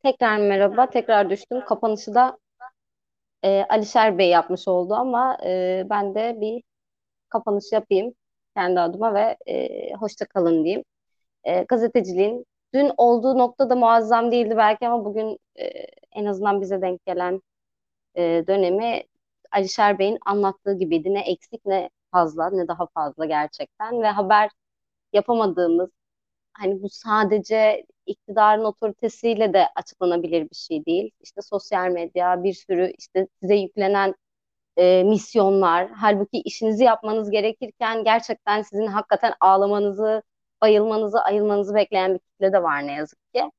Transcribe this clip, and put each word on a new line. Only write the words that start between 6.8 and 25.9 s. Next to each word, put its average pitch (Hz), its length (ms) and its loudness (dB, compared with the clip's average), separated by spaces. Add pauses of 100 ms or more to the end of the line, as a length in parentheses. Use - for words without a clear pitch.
kapanış 202 420 -4
yapayım 214 420 0 (420)
kendi 180 240 0
adıma 185 360 -2
ve, 214 220 0 (100)
e, - 480 -6
hoşça 208 300 -8
kalın 165 400 0
diyeyim. 208 180 -2 (600)
E, 180 200 -2
gazeteciliğin 226 840 0 (300)
dün 285 220 2
olduğu 240 400 2
nokta 247 320 0
da 247 60 4
muazzam 233 560 2
değildi 226 260 0
belki 220 300 2
ama 233 180 -2
bugün, 214 340 -6 (200)
e, - 60 -8 (460)
en 208 140 -8
azından 202 360 0
bize 190 200 -4
denk 185 240 -6
gelen, 180 360 -4 (760)
e, 170 320 0
dönemi 196 560 0 (480)
Alişer 202 480 0
Bey'in 202 260 0
anlattığı 202 540 -2
gibiydi. 170 340 -2
Ne 202 80 -2 (100)
eksik - 340 -10
ne 190 240 -2 (220)
fazla, 165 380 0
ne 185 180 -2
daha 170 200 -6
fazla 151 380 -6
gerçekten. 156 760 -6
Ve 214 80 0
haber 208 420 2 (640)
yapamadığımız, 185 760 0 (640)